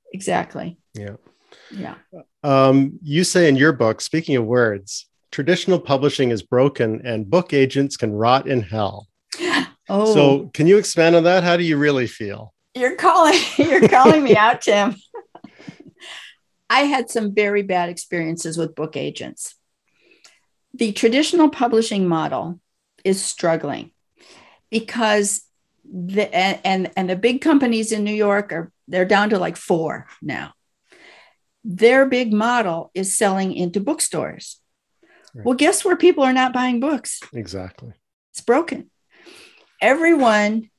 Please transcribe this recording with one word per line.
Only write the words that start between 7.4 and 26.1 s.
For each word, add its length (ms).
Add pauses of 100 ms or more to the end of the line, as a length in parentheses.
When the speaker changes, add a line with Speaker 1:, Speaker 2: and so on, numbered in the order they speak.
Speaker 2:
agents 440
can 160
rot 340
in 140
hell. 460 (320)
Speaker 1:
<gasps> 260 (240)
Oh. 240
Speaker 2:
So 400
can 140
you 100
expand 380
on 80
that? 220
How 100
do 80
you 140
really 300
feel? 460 (220)
Speaker 1:
You're 220
calling, 500
<laughs> 100
you're 300
calling 340
me 140
out, 260
Speaker 2:
<laughs> 20
Speaker 1:
Tim. 340 (1700)
I 120
had 280
some 240
very 300
bad 240
experiences 720
with 180
book 220
agents. 580 (1160)
The 180
traditional 580
publishing 560
model 540 (460)
is 180
struggling 680 (800)
because 760 (460)
the, 460